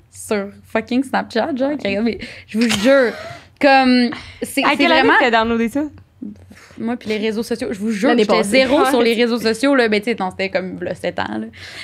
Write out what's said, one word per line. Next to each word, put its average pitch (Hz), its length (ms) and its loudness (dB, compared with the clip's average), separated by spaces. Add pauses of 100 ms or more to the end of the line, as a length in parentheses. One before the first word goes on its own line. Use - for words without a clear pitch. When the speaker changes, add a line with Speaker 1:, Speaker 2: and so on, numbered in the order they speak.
(120)
Speaker 1:
sur 202 380 -6 (160)
fucking 240 380 -2
Snapchat, 233 520 -4
genre, 269 220 -2
qui - 100 -6
Speaker 2:
Ouais. - 100 -2
Speaker 1:
regardent 220 80 -2
mes », 226 140 -4 (280)
je 214 120 -4
vous 233 100 2
jure, 233 420 4 (480)
comme, 254 520 4 (320)
c'est, 262 200 -4
Speaker 3:
À 262 80 2
Speaker 1:
c'est 311 60 0
Speaker 3:
quelle 330 140 2
année 320 100 4
Speaker 1:
vraiment 285 180 4
Speaker 3:
que 247 120 2
t'as - 0 - (120)
downloadé 226 260 0
ça ? 285 140 -2 (960)
Speaker 1:
Moi 233 200 -6
puis - 120 -10
les 214 80 -2
réseaux 220 260 -2
sociaux, 233 280 -6
je 190 80 -8
vous 220 120 -2
jure, 214 180 0
Speaker 2:
L'année 240 140 4
Speaker 1:
j'étais 208 140 2
Speaker 2:
passée. 214 120 0
Speaker 1:
zéro 262 320 4
Speaker 3:
Ouais. 262 80 2
Speaker 1:
sur 254 120 2
les 233 120 2
réseaux 233 260 0
sociaux, 220 360 0
là. 233 120 4
Ben, 208 140 0
tu - 100 -8
sais, 208 80 -2
non, 185 120 -4
c'était 190 180 -4
comme, 185 320 -6
là, 180 120 -6
sept 175 260 -8
ans, 214 200 -6
là. 220 60 -8 (380)